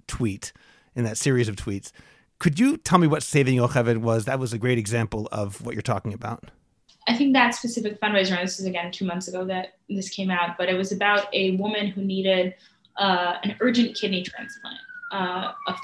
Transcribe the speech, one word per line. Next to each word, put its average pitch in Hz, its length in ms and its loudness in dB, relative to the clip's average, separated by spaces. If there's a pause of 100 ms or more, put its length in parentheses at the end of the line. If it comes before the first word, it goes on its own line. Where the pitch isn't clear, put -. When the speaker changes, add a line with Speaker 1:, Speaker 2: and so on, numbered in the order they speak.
Speaker 1:
tweet, - 460 -4 (420)
in 120 80 -2
that 110 160 -4
series 123 280 2
of 104 80 -4
tweets. 98 360 -8 (520)
Could 156 160 2
you 269 160 4
tell - 220 2
me 170 100 6
what 151 160 2
Saving 131 320 4
Yocheved 120 440 4
was? 113 260 2
That 127 120 0
was 127 140 -4
a 117 60 -4
great 123 200 2
example 110 540 -2
of 101 340 -6
what - 100 -8
you're - 60 -4
talking 104 300 -2
about. 113 400 -10 (560)
Speaker 2:
I 233 80 2
think 277 180 4
that 240 220 6
specific 226 460 -6
fundraiser, 196 360 2
and 185 80 -2
this 185 140 -6
is 190 60 -6
again 180 260 -4
two 190 140 -6
months 185 240 -4
ago 185 160 -6
that 185 300 -6 (120)
this 196 220 -6
came 190 200 -4
out, 175 280 0
but 180 100 -2
it 185 60 2
was 190 180 -2
about 202 420 2
a 190 180 2
woman 208 360 0
who 196 160 -4
needed, 190 520 2 (420)
uh, 180 460 2
an 202 180 -4
urgent 240 340 4
kidney 190 280 -2
transplant, - 540 -14 (360)
uh, 185 400 -4 (160)
a 185 140 -6